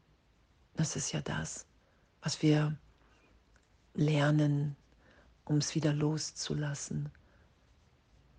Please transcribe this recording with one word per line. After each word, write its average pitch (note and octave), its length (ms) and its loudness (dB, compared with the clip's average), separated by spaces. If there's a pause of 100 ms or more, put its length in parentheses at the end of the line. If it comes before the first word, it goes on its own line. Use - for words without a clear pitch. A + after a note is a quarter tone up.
(760)
Das D#3 200 -2
ist - 180 -4
ja D3+ 80 -2
das, D#3 460 -6 (540)
was - 220 -4
wir D3+ 340 4 (1160)
lernen, D3 840 2 (720)
um D3+ 100 2
es - 180 0
wieder D3 180 2
loszulassen. D3 1160 -4 (1300)